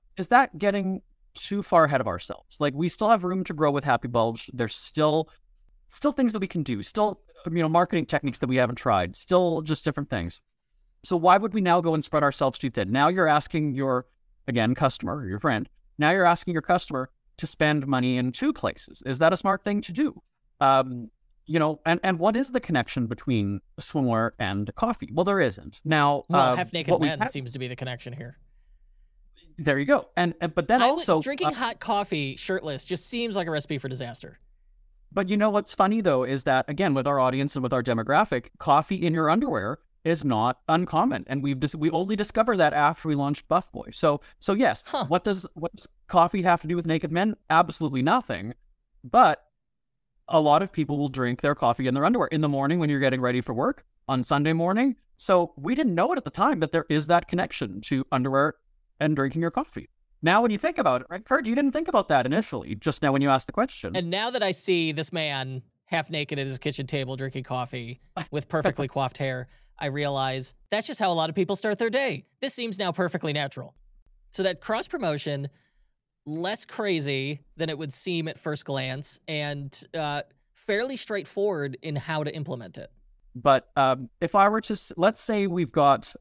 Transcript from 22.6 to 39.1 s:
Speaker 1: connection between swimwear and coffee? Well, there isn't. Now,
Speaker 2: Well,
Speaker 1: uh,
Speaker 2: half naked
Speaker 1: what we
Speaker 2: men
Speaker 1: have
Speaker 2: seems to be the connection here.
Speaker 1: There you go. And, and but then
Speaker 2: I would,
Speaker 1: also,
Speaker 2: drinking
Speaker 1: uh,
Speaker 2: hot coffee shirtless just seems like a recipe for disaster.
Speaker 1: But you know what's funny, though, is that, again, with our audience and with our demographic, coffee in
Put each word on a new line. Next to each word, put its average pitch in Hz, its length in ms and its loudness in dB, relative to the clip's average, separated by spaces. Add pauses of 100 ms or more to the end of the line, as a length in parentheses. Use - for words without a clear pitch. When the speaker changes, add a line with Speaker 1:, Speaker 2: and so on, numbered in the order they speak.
Speaker 1:
connection 127 460 -2
between 107 520 -2 (220)
swimwear 117 580 0
and 101 360 -4
coffee? 226 360 -4
Well, 170 140 0
there 196 160 2
isn't. 104 420 -2
Now, 147 460 2
Speaker 2:
Well, 135 240 4
Speaker 1:
uh, - 20 2
Speaker 2:
half 120 160 -4
naked 160 200 -2
Speaker 1:
what 170 100 4
we 151 60 2
Speaker 2:
men 151 120 -2
Speaker 1:
have 214 100 -2
Speaker 2:
seems 127 220 -8
to 131 80 -10
be 127 80 -6
the 123 80 -10
connection 123 380 -10
here. 127 240 -14 (1200)
Speaker 1:
There 143 200 0
you 139 80 0
go. - 300 2
And, 175 260 2
and 165 140 -4
but 165 120 0
then 240 140 4
Speaker 2:
I 233 40 8
would, 262 80 4
Speaker 1:
also, 202 280 2
Speaker 2:
drinking 285 260 -4
Speaker 1:
uh, 311 60 0
Speaker 2:
hot 233 260 -4
coffee 185 580 -2
shirtless 160 480 -6
just 175 220 -6
seems 233 280 -4
like 175 120 -2
a 165 40 -4
recipe 147 260 -4
for 131 120 -8
disaster. 127 500 -12 (720)
Speaker 1:
But 196 180 -2
you 208 80 0
know 214 120 4
what's 208 260 0
funny, 208 260 2
though, 135 220 2
is 131 220 -2
that, 131 240 2
again, 151 240 0
with 131 120 0
our 143 140 2
audience 131 360 0
and 135 60 -2
with 131 120 -2
our 127 100 0
demographic, 123 640 0 (100)
coffee 156 380 2
in 170 180 0